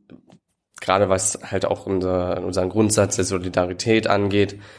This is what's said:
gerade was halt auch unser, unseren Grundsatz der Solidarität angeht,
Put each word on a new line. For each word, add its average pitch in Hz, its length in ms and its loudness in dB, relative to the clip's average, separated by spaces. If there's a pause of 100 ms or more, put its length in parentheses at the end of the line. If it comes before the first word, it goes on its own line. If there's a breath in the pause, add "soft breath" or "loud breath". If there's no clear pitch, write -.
(800)
gerade 95 280 2
was 92 340 0
halt 95 220 -4
auch - 200 -2
unser, 92 580 -2
unseren 92 260 -2
Grundsatz 104 460 2
der 95 100 0
Solidarität 92 800 0
angeht, 101 520 2 (200 loud breath)